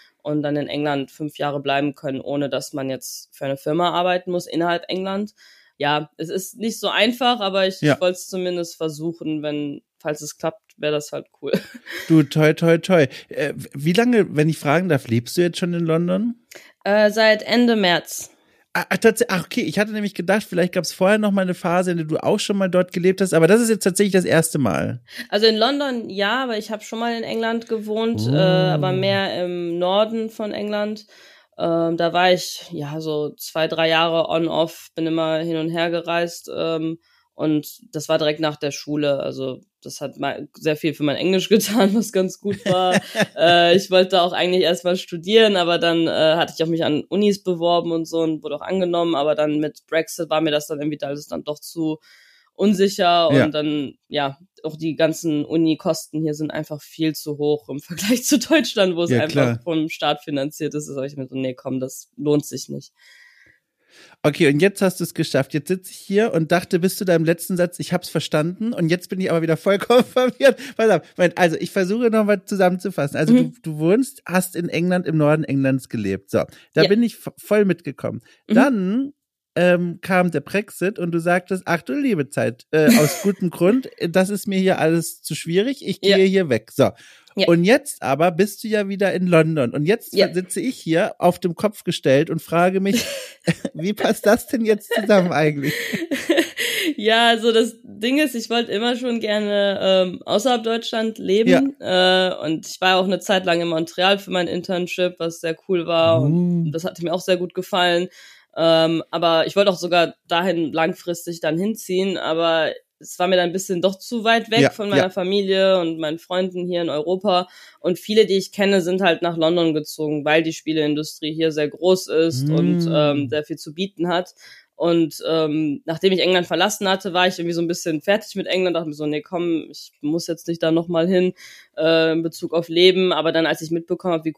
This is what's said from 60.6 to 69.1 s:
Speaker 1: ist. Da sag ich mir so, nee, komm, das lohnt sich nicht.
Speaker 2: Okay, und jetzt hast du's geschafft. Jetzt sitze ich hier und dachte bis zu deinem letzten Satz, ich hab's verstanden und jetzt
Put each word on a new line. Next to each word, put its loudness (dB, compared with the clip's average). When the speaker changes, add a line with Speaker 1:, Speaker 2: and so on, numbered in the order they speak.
Speaker 1:
ist. -8
Da -12
sag -6
ich -14
mir -10
so, -14
nee, -4
komm, -6
das -10
lohnt 0
sich -12
nicht. -14
Speaker 2:
Okay, 2
und 2
jetzt 2
hast 0
du's -6
geschafft. -2
Jetzt -4
sitze -6
ich -18
hier 0
und 0
dachte 2
bis -2
zu -6
deinem 2
letzten -2
Satz, -2
ich -10
hab's -2
verstanden -2
und 0
jetzt -2